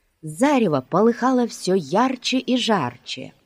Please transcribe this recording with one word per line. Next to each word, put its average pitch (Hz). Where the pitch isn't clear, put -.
Зарево 175
полыхало 233
все -
ярче 226
и 254
жарче. -